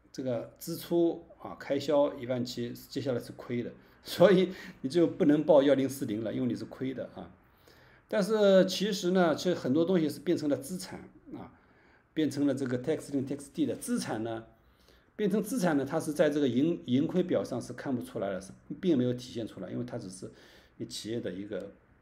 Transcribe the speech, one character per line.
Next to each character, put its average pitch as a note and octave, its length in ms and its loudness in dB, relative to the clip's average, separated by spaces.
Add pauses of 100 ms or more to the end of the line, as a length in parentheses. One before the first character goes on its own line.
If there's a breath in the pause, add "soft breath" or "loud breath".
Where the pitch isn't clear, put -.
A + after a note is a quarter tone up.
(120)
这 C#3+ 100 -10
个 A#2+ 380 -6
支 E3 160 -8
出 E3+ 500 0 (140)
啊， F2+ 180 -14
开 - 180 -4
销 C#3+ 380 2
一 B2 120 -10
万 B2 180 -2
七， A#2+ 280 -8
接 - 280 -12
下 B2+ 100 -4
来 A#2+ 80 -2
是 A#2+ 140 -10
亏 A#2+ 320 -6
的， F#2+ 80 -12 (320 loud breath)
所 - 260 6
以 F#3 220 6 (300 loud breath)
你 C3 60 -4
就 E3 160 4
不 - 200 0
能 D3 180 6
报 D3+ 180 8
幺 C#3 140 6
零 C3 140 2
四 C3 180 -6
零 A2 160 -4
了， G#2 100 -4
因 C3 80 -4
为 B2+ 60 0
你 A#2 80 -2
是 G2+ 120 -6
亏 C3 280 -8
的 C3 220 -10
啊。 F#2+ 160 -14 (720 soft breath)
但 G#3+ 160 0
是 G3 440 8
其 G3 260 -2
实 F3+ 180 -2
呢， F3+ 240 4
其 - 140 -2
实 E3+ 80 2
很 C3+ 180 0
多 E3 100 4
东 F#3 140 4
西 D#3 100 2
是 - 120 -6
变 E3+ 180 0
成 D3+ 100 -2
了 C#3+ 80 2
资 F3+ 220 -8
产 - 220 -12 (360)
啊， G2+ 160 -16 (600 soft breath)
变 D#3 180 0
成 C#3+ 160 0
了 C3+ 80 2
这 C#3 100 -4
个 B2 160 -2
tax D3+ 300 -4
lien C#3 160 -2
tax C#3 260 -8
deed D3+ 140 0
的 A2+ 80 -2
资 A#3 240 -4
产 A#2+ 240 -4
呢， A2+ 220 -6 (720 soft breath)
变 G#3 140 0
成 G#3 120 0
资 - 160 -6
产 F3 180 2
呢， C3+ 80 0
它 D#3+ 140 -4
是 D#3 140 -4
在 D3+ 160 4
这 D3 100 0
个 C#3+ 80 4
盈， C#3+ 380 2
盈 C3+ 220 2
亏 F3 160 0
表 A#2+ 200 0
上 B2 180 -6
是 - 120 -10
看 C3 240 -4
不 A#2 60 -6
出 - 160 -12
来 G2 120 -2
的， F#2 100 -6
是 - 120 -14 (280)
并 E3+ 160 2
没 B2 80 4
有 B2 100 2
体 - 180 -12
现 A#2 160 -8
出 - 120 -16
来， F2 100 -10
因 B2 80 -6
为 B2 60 -6
它 B2 120 -8
只 F#2+ 140 -12
是 - 200 -14 (460 loud breath)
你 A2+ 100 -10
企 - 240 -10
业 A#2 80 -4
的 G#2 140 -6
一 G2+ 140 -10
个 G2 260 -8 (300)